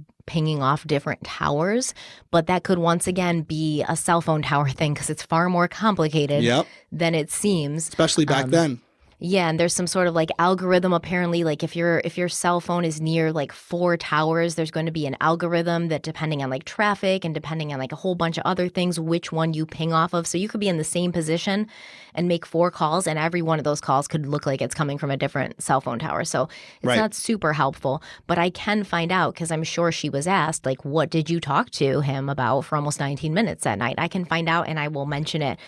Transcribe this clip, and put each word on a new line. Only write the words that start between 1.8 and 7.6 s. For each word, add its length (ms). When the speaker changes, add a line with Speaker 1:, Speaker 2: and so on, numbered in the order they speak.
Speaker 1:
But 160
that 160
could 160
once 280
again 340
be 420
a 140
cell 240
phone 220
tower 260
thing 260
'cause 140
it's 140
far 260
more 180
complicated 760
Speaker 2:
Yep. 260
Speaker 1:
than 260
it 140
seems. 600